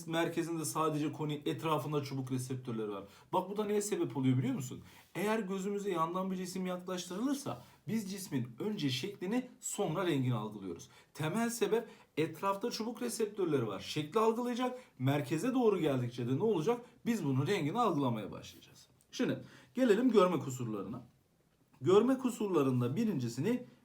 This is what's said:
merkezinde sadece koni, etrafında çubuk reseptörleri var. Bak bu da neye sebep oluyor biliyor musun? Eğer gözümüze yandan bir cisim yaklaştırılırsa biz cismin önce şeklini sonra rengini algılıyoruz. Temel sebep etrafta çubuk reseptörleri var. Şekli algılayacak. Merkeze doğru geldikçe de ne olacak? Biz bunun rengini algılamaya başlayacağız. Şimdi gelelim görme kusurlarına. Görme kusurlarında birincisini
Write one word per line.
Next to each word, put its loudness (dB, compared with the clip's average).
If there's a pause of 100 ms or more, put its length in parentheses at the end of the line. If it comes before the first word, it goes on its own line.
merkezinde 0
sadece 0
koni, -4
etrafında 0
çubuk -6
reseptörleri -4
var. -6 (300)
Bak 2
bu -6
da 0
neye 2
sebep -2
oluyor 4
biliyor 0
musun? -6 (340)
Eğer 0
gözümüze -2
yandan 0
bir -2
cisim -4
yaklaştırılırsa -4 (240)
biz -2
cismin -4 (120)
önce -2
şeklini -4 (100)
sonra -2
rengini 2
algılıyoruz. -6 (240)
Temel 0
sebep 0 (280)
etrafta 0
çubuk -4
reseptörleri 0
var. -6
Şekli -2
algılayacak. 0 (200)
Merkeze 0
doğru 4
geldikçe 0
de 2
ne 0
olacak? 2 (240)
Biz 0
bunun 2
rengini 0
algılamaya 0
başlayacağız. -18 (240)
Şimdi -2 (320)
gelelim 6
görme 6
kusurlarına. -6 (800)
Görme 6
kusurlarında 2
birincisini 0 (220)